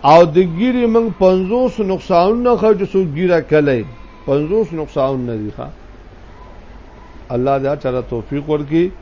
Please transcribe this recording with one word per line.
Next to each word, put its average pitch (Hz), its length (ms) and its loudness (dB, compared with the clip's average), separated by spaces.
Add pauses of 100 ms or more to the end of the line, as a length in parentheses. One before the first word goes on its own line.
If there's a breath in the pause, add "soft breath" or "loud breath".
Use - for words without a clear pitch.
او 160 220 8
د 156 120 0
ګیرې 214 580 0
موږ 233 120 2 (140)
پنځوس 190 600 2
نقصانونه 202 760 2
ښه 214 220 2
چې 196 140 -2
څوک 190 220 0
ګیره 175 260 2
کلی، 143 440 0 (420)
پنځوس 156 460 0
نقصانونه 135 640 -4
دي 107 200 -8
ښه. 131 120 -12 (1600)
الله 131 280 -2
دې 135 80 -4
هر 143 100 -2
چا 135 140 -6
ته 127 100 -4
توفیق 139 500 -8
ورکړي 151 400 -2 (120)